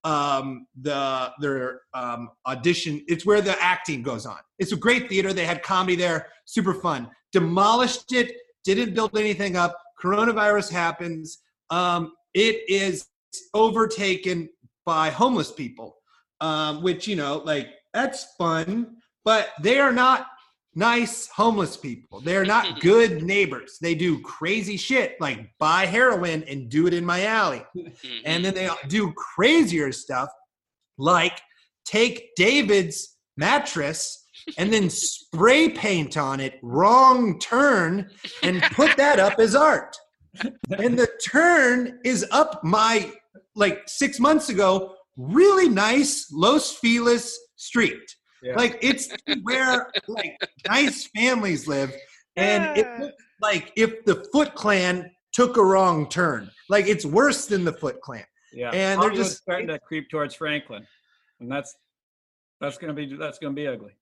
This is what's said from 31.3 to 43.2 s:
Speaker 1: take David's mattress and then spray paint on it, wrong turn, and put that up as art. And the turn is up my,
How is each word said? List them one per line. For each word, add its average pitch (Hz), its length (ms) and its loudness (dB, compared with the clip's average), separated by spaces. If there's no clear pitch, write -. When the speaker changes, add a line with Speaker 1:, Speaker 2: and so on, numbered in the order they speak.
Speaker 1:
take - 500 -2
David's 202 840 2
mattress 156 840 -2
and 202 140 0
then 202 180 2
spray 247 800 2
paint 175 460 -4
on 135 240 -2
it, 135 220 -8
wrong 226 800 6
turn, 208 720 2
and 180 180 0
put 294 240 4
that 277 220 4
up 202 200 2
as 220 160 4
art. 277 420 2
And 240 200 0
the 233 120 4
turn 254 760 2
is 220 260 0
up 202 320 2
my, 214 480 2